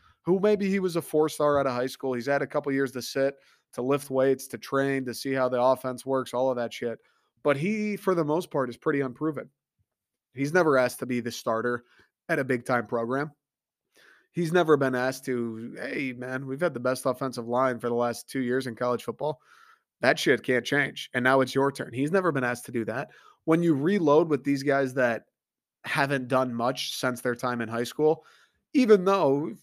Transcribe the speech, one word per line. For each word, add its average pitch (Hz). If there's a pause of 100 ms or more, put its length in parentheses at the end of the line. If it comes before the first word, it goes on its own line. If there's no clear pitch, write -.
(220)
who 185
maybe 202
he 196
was 180
a 165
four-star 151
out 135
of 131
high 123
school. 131
He's 120
had 139
a 139
couple 143
years 135
to 123
sit, 135 (380)
to 123
lift 139
weights, 135
to 120
train, 135
to 123
see 135
how 131
the 123
offense 127
works, 131
all 127
of 123
that 117
shit. 117 (440)
But 139
he, 208
for 185
the 170
most 151
part, 131
is 117
pretty 143
unproven. 139 (840)
He's 139
never 160
asked 123
to 123
be 123
the 117
starter 117 (440)
at 160
a 139
big-time 123
program. 123 (1040)
He's 165
never 165
been 135
asked 131
to, 117
"Hey, 135
man, 127
we've 135
had 175
the 127
best 127
offensive 123
line 123
for 120
the 120
last 120
two 135
years 127
in 117
college 123
football. 147 (640)
That 139
shit 127
can't 123
change, -
and 123
now 135
it's 131
your 135
turn." -
He's 139
never 185
been 139
asked 123
to 117
do 120
that. 117 (380)
When 165
you 170
reload 160
with 143
these 143
guys 139
that 123 (600)
haven't 139
done 127
much 120
since 123
their 123
time 120
in 110
high 117
school, 151 (480)
even 214
though, 175